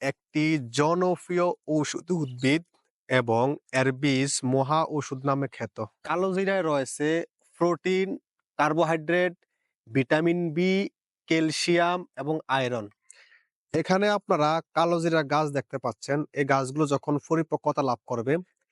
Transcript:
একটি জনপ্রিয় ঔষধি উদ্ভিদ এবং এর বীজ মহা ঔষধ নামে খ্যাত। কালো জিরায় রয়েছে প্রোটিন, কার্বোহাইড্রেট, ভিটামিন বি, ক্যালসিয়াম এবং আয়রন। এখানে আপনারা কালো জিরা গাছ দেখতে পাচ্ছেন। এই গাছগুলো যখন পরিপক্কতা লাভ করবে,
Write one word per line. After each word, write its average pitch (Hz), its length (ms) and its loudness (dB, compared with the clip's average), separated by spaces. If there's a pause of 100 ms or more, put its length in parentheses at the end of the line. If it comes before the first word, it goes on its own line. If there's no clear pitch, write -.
(100)
একটি - 340 -2 (340)
জনপ্রিয় 175 680 0 (280)
ঔষধি 156 480 -2
উদ্ভিদ 131 400 0 (460)
এবং 120 360 2 (360)
এর 131 80 2 (120)
বীজ 139 320 0 (200)
মহা 135 280 2 (160)
ঔষধ 135 320 -6
নামে 139 260 0
খ্যাত। - 220 -10 (320)
কালো 175 280 0
জিরায় 190 340 0
রয়েছে 143 380 -2 (520)
প্রোটিন, 185 480 0 (500)
কার্বোহাইড্রেট, 160 760 0 (520)
ভিটামিন 156 540 0 (160)
বি, 180 160 2 (560)
ক্যালসিয়াম 170 720 0 (200)
এবং 147 140 -4 (220)
আয়রন। 123 300 -2 (880)
এখানে 185 320 2 (120)
আপনারা 156 320 0 (260)
কালো 170 260 2
জিরা 165 200 2 (100)
গাছ 151 140 2 (100)
দেখতে 135 280 -6
পাচ্ছেন। 139 340 -2 (200)
এই 143 140 2
গাছগুলো 135 320 0 (100)
যখন 151 200 0 (140)
পরিপক্কতা 156 640 0
লাভ 120 100 -2 (100)
করবে, 120 240 0 (380)